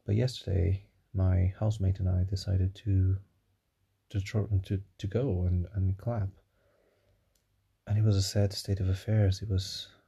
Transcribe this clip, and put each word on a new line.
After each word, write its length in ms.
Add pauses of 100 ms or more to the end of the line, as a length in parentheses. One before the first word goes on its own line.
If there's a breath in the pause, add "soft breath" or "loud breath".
But 100
yesterday, 720 (280)
my 460
housemate 400
and 100
I 200
decided 540
to, 340 (920)
to 120
tr-, 300 (140)
to, 160 (160)
to 100
go 400
and, 180 (100)
and 220
clap. 320 (1600 soft breath)
And 100
it 60
was 140
a 40
sad 320
state 280
of 80
affairs. 520
It 80
was 380 (200 loud breath)